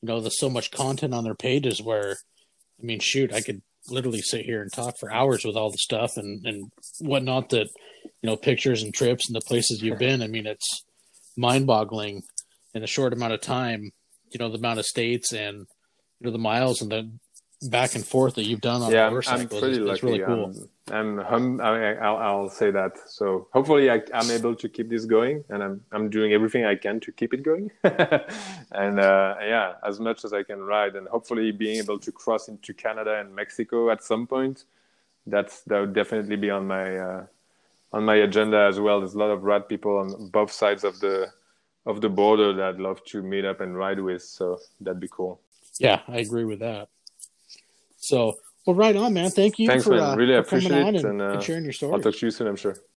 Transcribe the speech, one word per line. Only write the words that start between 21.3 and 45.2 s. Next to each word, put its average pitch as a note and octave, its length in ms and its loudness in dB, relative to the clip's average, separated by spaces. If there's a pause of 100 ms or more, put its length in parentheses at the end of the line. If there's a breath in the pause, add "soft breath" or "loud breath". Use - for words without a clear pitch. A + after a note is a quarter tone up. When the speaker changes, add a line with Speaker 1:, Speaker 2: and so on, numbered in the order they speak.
Speaker 2:
I, A2 340 0
I'll, A2 240 0
I'll G2+ 320 0
say G#2 200 2
that. F#2+ 220 0 (160)
So F#2+ 420 -2
hopefully C#3 400 6
I, A#2 120 4 (100)
I'm A#2 180 0
able A#2 240 0
to A2+ 140 -8
keep A2+ 220 -6
this A2+ 160 -4
going, A#2+ 420 2
and G2+ 140 -4
I'm, G2 180 -6 (100)
I'm G#2+ 200 -4
doing G#2+ 240 2
everything A2 320 4
I G2+ 100 4
can G#2+ 240 -4
to - 120 -14
keep - 200 -4
it C3 100 -4
going. E3+ 340 -2
<laughs> - 40 -20 (920 loud breath)
And, G2+ 280 0
uh, G2 400 6
yeah, G#2 340 0 (120)
as G#2 140 -6
much A2+ 240 -4
as G#2 100 -6
I G2+ 80 -2
can G2+ 180 -10
ride, G2+ 360 0
and F#2+ 120 -12
hopefully A2+ 420 -2
being G#2+ 280 -4
able G#2 220 -4
to - 120 -12
cross - 360 -4
into G#2 260 -16
Canada G#2+ 460 -4
and G2 140 -12
Mexico A#2 560 -2
at A2 140 -2
some A#2 220 -2
point, C3 380 -4 (600)
that's, G2+ 360 -2
that G#2 180 0
would G2+ 140 -2
definitely G#2 420 -2
be G2+ 140 -2
on G2 160 -2
my, F#2+ 320 -4
uh, F#2 260 -8 (680)
on G#2+ 120 -2
my G#2+ 120 6
agenda G#2+ 420 6
as G2+ 200 6
well. G#2 220 4
There's F#2+ 140 -8
a G#2 40 -6
lot G#2 120 2
of F#2+ 140 -2
rad G2+ 240 2
people G2+ 280 -2
on G2 320 -6
both G#2 240 2
sides G2+ 320 0
of F#2+ 160 -2
the, F#2+ 320 0 (540)
of G#2+ 160 -4
the G#2+ 80 2
border G#2 420 6
that F#2+ 220 -2
I'd F#2 60 -10
love F#2+ 260 -4
to G#2 160 -8
meet G2 240 -4
up F#2+ 140 -4
and F2+ 180 -8
ride G2 220 -2
with. F2+ 220 -4
So F2+ 360 -4 (220)
that'd F#2 200 -6
be F2+ 100 -10
cool. F#2 300 -8 (380)